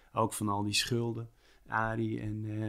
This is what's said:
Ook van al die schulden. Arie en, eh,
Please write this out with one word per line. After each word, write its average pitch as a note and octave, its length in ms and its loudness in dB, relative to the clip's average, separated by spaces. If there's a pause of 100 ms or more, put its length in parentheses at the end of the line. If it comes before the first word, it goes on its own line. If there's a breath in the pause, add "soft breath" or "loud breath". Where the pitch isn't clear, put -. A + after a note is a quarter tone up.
(120)
Ook A2 220 2
van G#2+ 160 0
al G2+ 140 0
die G#2 100 0
schulden. A#2 560 0 (380 soft breath)
Arie A2 520 0
en, G#2+ 260 -4
eh, G#2+ 240 -4